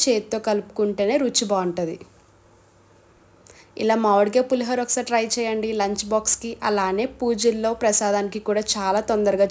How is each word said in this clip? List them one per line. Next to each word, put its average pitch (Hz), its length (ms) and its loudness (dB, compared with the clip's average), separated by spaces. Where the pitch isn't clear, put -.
చేత్తో 220 340 0
కలుపుకుంటేనే 208 760 0
రుచి 233 280 0
బాగుంటది. 180 440 -2
ఇలా 220 200 4
మామిడికాయ 208 480 4
పులిహోర 247 340 0
ఒకసారి 240 240 -2
ట్రై 233 140 2
చేయండి 220 340 -2
లంచ్ 208 320 -2
బాక్స్కి, 220 380 0
అలానే 202 360 0
పూజల్లో 220 500 0
ప్రసాదానికి 208 680 0
కూడా 208 140 0
చాలా 196 340 0
తొందరగా 202 420 2